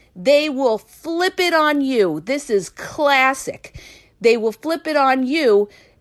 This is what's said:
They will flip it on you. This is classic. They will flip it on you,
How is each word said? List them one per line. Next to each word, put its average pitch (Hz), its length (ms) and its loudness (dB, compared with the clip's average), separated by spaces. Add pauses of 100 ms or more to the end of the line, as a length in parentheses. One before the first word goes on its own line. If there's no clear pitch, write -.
(160)
They 285 320 2
will 254 280 0
flip 349 640 -4
it 349 120 0
on 302 280 2
you. 208 400 0
This 247 280 -6
is 196 200 -2
classic. - 1120 -2 (420)
They 233 160 4
will 214 160 -2
flip 311 340 -6
it 311 80 -2
on 262 320 2
you, 240 400 2 (340)